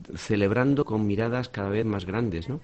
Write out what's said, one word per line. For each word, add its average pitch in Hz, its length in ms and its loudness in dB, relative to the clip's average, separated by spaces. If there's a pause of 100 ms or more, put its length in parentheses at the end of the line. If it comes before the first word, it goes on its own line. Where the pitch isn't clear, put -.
(140)
celebrando 123 720 2
con 110 240 0
miradas 117 400 0
cada 98 220 -4
vez 110 140 0
más 101 200 -2
grandes, 92 440 -2
¿no? 143 160 -6